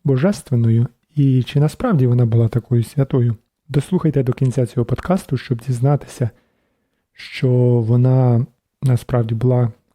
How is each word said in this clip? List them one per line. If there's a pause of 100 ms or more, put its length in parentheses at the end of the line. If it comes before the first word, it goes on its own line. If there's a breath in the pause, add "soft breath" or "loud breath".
божественною? (300)
І
чи
насправді
вона
була
такою
святою? (340)
Дослухайте
до
кінця
цього
подкасту,
щоб
дізнатися, (840)
що (380)
вона (360)
насправді
була (220)